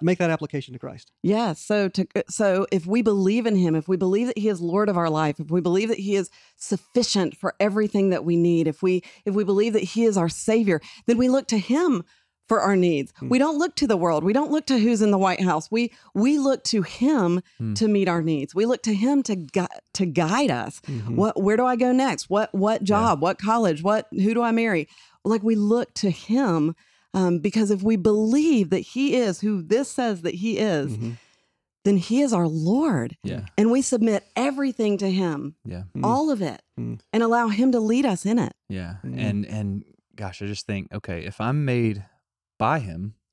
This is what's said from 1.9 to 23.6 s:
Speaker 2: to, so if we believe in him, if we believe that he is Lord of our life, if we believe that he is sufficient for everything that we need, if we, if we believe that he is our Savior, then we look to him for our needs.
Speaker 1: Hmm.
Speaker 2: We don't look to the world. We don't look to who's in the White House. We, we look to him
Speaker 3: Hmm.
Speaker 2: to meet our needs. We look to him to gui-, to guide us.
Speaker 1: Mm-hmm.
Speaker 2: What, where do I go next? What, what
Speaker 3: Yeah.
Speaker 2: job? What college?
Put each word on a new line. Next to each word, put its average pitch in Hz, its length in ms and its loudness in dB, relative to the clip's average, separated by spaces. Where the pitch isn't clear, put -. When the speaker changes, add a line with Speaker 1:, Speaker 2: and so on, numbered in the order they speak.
Speaker 2:
to, 190 140 -2
so 196 440 0
if 175 120 0
we 208 160 0
believe 208 460 2
in 214 80 2
him, 175 220 4
if 156 100 -2
we 185 100 0
believe 196 300 0
that 226 120 -4
he 214 100 0
is 190 120 -2
Lord 185 280 0
of 190 80 0
our 170 120 0
life, 156 300 0
if 151 140 -8
we 180 80 2
believe 185 300 0
that - 80 -2
he 196 180 -2
is 185 140 -2
sufficient - 800 -2
for - 240 -6
everything 202 500 2
that 165 140 -2
we 170 120 0
need, 170 300 2
if 156 160 -4
we, 185 220 2
if 202 100 -2
we 208 100 0
believe 202 300 2
that 202 100 2
he 214 200 -2
is 214 120 4
our 170 120 2
Savior, 214 520 0
then 233 100 4
we 254 120 2
look 262 180 2
to 226 120 0
him 254 440 2
for 220 120 2
our 196 160 2
needs. 175 420 0
Speaker 1:
Hmm. 131 100 -10
Speaker 2:
We 254 120 2
don't 294 180 2
look 330 160 -2
to 285 140 -2
the 208 80 2
world. 165 260 0
We 190 100 2
don't 285 200 0
look 302 140 -2
to 262 120 2
who's 220 240 2
in 208 80 4
the 196 80 4
White 190 240 0
House. 160 260 0
We, 233 240 -2
we 262 240 2
look 269 260 0
to 214 180 0
him 190 580 0
Speaker 3:
Hmm. 110 160 -4
Speaker 2:
to 220 140 0
meet 202 200 2
our 170 140 0
needs. 156 320 -2
We 208 120 2
look 240 180 -2
to 220 100 0
him 254 300 2
to 214 100 -2
gui-, 175 320 -4
to 190 120 -2
guide 175 460 0
us. 120 300 -6
Speaker 1:
Mm-hmm. 120 340 -6
Speaker 2:
What, 202 260 0
where 208 140 4
do 247 100 2
I 254 80 2
go 247 160 2
next? 254 400 0
What, 208 240 0
what 208 280 0
Speaker 3:
Yeah. 196 40 -4
Speaker 2:
job? 208 340 2
What 180 180 0
college? 196 440 0